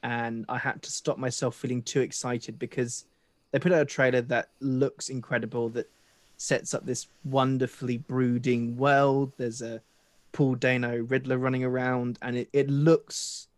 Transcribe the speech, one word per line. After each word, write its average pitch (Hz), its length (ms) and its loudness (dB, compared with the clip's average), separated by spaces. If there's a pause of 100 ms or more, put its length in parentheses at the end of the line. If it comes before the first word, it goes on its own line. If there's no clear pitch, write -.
and 117 460 -2
I 123 80 -2
had 123 260 -4
to - 80 -12
stop - 260 -4
myself 127 380 -2
feeling 123 260 -4
too 135 200 0
excited 120 560 -4
because 120 480 -6 (460)
they 180 80 2
put 180 120 2
out 165 100 6
a 143 40 4
trailer 127 360 2
that 120 280 -2 (100)
looks 131 500 -2
incredible, 120 600 -4
that 117 200 -6 (480)
sets - 360 -2
up - 120 -4
this 127 220 -6 (160)
wonderfully 131 720 0
brooding 120 800 0
world. 139 600 4
There's 120 240 -6
a 113 200 -8 (500)
Paul 131 240 2
Dano 123 480 2
Riddler 131 340 0
running 127 260 0
around 127 580 0
and 123 140 -4
it, 123 160 -4
it 139 180 4
looks - 760 2 (100)